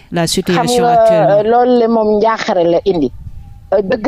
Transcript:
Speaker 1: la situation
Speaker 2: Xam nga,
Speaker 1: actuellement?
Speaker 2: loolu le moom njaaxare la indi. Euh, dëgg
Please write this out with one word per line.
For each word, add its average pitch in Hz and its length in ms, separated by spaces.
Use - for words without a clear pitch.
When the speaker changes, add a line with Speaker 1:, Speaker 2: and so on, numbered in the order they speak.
Speaker 1:
la 170 140
situation 240 580
Speaker 2:
Xam - 0
nga, 240 200
Speaker 1:
actuellement? 208 400
Speaker 2:
loolu 240 360
le 226 100
moom 214 280
njaaxare 208 460
la 170 240
indi. 165 240
Euh, 170 80
dëgg 220 240